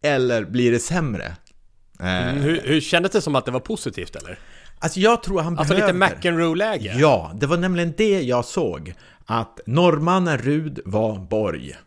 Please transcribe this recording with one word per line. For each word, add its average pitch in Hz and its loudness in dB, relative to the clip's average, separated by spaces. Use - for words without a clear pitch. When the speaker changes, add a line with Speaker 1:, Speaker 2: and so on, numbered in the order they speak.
Speaker 1:
Eller 123 2
blir 120 2
det 120 2
sämre? 151 -2
Eh, 90 -2
Speaker 2:
Mm, 139 -2
hur, 160 0
hur 151 2
kändes 175 0
det, 208 2
som 151 -2
att 131 2
det 135 -4
var 123 -2
positivt, - -8
eller? 90 -14
Speaker 1:
Alltså, 160 -4
jag 233 4
tror 190 -2
han 160 -2
Speaker 2:
Alltså, 151 2
lite 202 4
Speaker 1:
behöver 180 2
Speaker 2:
McEnroe-läge. 170 0
Speaker 1:
Ja, 120 4
det 120 -2
var 160 0
nämligen 175 0
det 202 2
jag 123 0
såg. 87 -4
Att 113 -4
norrmannen 165 4
Rud 147 -2
var 107 0
borg. 85 -4